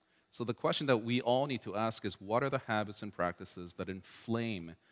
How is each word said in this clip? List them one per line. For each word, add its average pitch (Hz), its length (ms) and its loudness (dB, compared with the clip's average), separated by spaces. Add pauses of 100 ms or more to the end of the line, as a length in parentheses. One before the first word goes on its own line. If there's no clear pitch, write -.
(300)
So - 140 -6
the 117 100 0
question 160 320 2
that 127 120 6
we 120 220 2
all 127 260 4
need 127 160 -4
to 98 140 -6
ask 113 300 0
is, 95 140 -4
what 110 220 2
are 139 60 0
the 135 180 0
habits 107 360 -2
and 104 100 -8
practices 90 640 -4
that 92 160 -4
inflame 95 840 -4 (160)